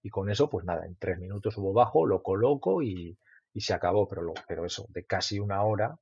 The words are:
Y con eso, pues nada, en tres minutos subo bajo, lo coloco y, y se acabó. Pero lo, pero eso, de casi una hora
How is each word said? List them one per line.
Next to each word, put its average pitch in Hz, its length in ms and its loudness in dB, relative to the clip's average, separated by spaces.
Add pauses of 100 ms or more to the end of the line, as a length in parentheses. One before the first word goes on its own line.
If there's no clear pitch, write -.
Y 104 80 -8
con 101 200 -2
eso, 139 200 2
pues 87 160 -4
nada, 85 180 -2
en 87 120 -12
tres 92 220 -2
minutos 98 360 -6
subo 98 180 -2
bajo, 123 340 6
lo 95 160 2
coloco 139 600 2
y, 90 340 -6 (380)
y 107 80 -6
se - 100 -2
acabó. 92 340 2
Pero 87 160 -8
lo, 82 120 -4 (120)
pero 85 200 -4
eso, - 240 -8
de 90 160 -10
casi 101 320 -2
una 101 240 0
hora 107 400 0